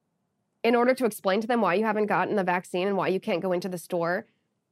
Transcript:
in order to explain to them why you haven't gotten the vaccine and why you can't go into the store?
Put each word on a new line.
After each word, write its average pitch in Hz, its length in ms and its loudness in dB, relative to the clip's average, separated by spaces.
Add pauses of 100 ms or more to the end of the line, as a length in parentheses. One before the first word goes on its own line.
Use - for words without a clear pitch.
(640)
in 233 120 4
order 254 180 4
to 254 120 0
explain 202 360 0
to 226 60 -6
them 240 120 0
why 185 140 2
you 208 100 2
haven't 214 220 0
gotten 185 320 0
the 196 60 0
vaccine 180 440 -2
and 202 80 0
why 160 140 0
you 190 100 0
can't 185 220 -2
go 190 100 -2
into 180 160 -2
the 180 100 -8
store? 175 480 -4 (460)